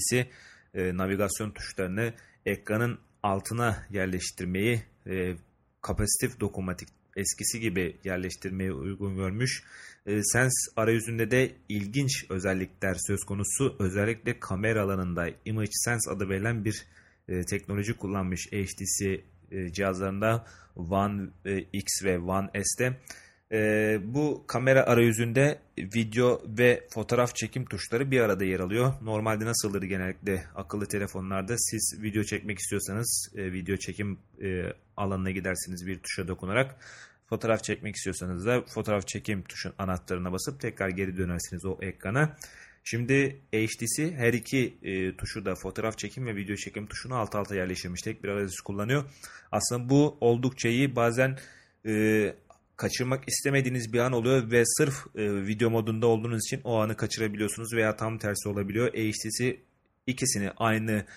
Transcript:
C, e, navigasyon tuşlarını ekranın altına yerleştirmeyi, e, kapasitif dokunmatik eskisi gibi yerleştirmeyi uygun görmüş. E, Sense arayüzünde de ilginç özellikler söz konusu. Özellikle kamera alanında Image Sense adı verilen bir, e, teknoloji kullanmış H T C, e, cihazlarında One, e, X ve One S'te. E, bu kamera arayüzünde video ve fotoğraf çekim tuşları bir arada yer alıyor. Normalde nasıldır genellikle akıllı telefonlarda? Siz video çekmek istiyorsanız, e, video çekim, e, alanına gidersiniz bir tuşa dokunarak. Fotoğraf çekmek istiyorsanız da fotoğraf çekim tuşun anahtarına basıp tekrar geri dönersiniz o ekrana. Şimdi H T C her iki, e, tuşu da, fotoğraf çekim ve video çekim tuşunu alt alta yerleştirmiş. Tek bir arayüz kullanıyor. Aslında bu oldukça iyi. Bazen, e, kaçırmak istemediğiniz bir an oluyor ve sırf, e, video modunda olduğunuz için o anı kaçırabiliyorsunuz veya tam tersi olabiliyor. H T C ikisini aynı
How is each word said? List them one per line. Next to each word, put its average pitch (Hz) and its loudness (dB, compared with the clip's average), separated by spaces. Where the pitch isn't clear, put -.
C, 123 2
e, 92 0
navigasyon 98 0
tuşlarını 98 -4
ekranın 107 0
altına 104 0
yerleştirmeyi, 95 0
e, 92 -2
kapasitif 104 0
dokunmatik 95 -4
eskisi 101 -2
gibi 92 0
yerleştirmeyi 92 -4
uygun 95 -4
görmüş. 101 -2
E, 101 0
Sense 127 2
arayüzünde 113 2
de 127 4
ilginç 107 0
özellikler 95 0
söz 101 0
konusu. 104 0
Özellikle 104 0
kamera 107 0
alanında 90 0
Image 107 -2
Sense - 0
adı 98 -2
verilen 104 0
bir, 107 -2
e, 90 -2
teknoloji 101 -2
kullanmış 92 -2
H 98 -2
T 95 -8
C, 98 0
e, 92 -4
cihazlarında 98 0
One, 98 0
e, 98 0
X - -4
ve 92 2
One 95 0
S'te. 127 0
E, 107 4
bu 139 0
kamera 131 6
arayüzünde 120 6
video 113 2
ve 120 4
fotoğraf 120 2
çekim 113 -4
tuşları 123 -2
bir 127 6
arada 98 4
yer 92 2
alıyor. 113 2
Normalde 110 0
nasıldır 107 0
genellikle 95 -2
akıllı 101 -4
telefonlarda? 95 -4
Siz - -2
video 107 0
çekmek 104 -4
istiyorsanız, - -4
e, 95 -4
video 92 -2
çekim, 95 -6
e, 92 -2
alanına 95 -2
gidersiniz 92 -4
bir 92 -6
tuşa - -6
dokunarak. 101 0
Fotoğraf 113 0
çekmek 104 -4
istiyorsanız 90 -4
da 120 2
fotoğraf 104 -2
çekim 101 -4
tuşun - -8
anahtarına 90 -2
basıp 135 -4
tekrar 101 -2
geri 92 -2
dönersiniz 87 -4
o 92 -2
ekrana. 110 0
Şimdi 135 2
H 110 2
T 117 -4
C 156 0
her 120 4
iki, 120 0
e, 92 -2
tuşu 104 -8
da, 92 0
fotoğraf 104 -4
çekim 123 -8
ve 110 -4
video 101 -4
çekim 104 -8
tuşunu - -8
alt 107 -2
alta 101 -2
yerleştirmiş. 92 -4
Tek 110 -8
bir 101 -4
arayüz 101 -4
kullanıyor. 107 -2
Aslında 123 0
bu 143 6
oldukça 120 4
iyi. 123 2
Bazen, 123 4
e, 107 4
kaçırmak 127 0
istemediğiniz 123 0
bir 120 4
an 127 4
oluyor 120 4
ve 120 8
sırf, 143 4
e, 101 0
video 110 4
modunda 110 2
olduğunuz 113 2
için 135 -4
o 120 0
anı 107 0
kaçırabiliyorsunuz 107 -2
veya 110 2
tam 110 -4
tersi 104 -2
olabiliyor. 101 0
H 110 0
T 110 -4
C 123 0
ikisini 101 0
aynı 110 2